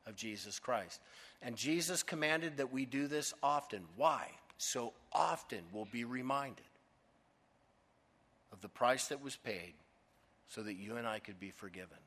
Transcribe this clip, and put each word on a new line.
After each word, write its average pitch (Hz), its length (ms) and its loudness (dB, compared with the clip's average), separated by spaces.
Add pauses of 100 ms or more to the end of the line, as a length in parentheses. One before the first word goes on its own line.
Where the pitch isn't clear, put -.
of 107 80 -10
Jesus 104 440 -6
Christ. 104 420 0 (400)
And 120 140 -4
Jesus 160 480 2
commanded 156 540 2
that 135 140 2
we 131 140 2
do 135 220 0
this 147 260 0 (100)
often. 143 400 2 (120)
Why? 131 320 4 (300)
So - 360 -2 (200)
often 165 460 2 (120)
we'll 107 200 -4
be 120 140 -2
reminded 127 600 -2 (1900)
of 98 100 -14
the 104 80 -8
price 127 400 6
that 135 120 -2
was 139 140 -6
paid 87 380 -6 (760)
so - 160 -8
that 104 120 -4
you 104 220 -6
and 117 100 -2
I 107 120 0
could 101 200 -12
be 95 120 -8
forgiven. 92 560 -14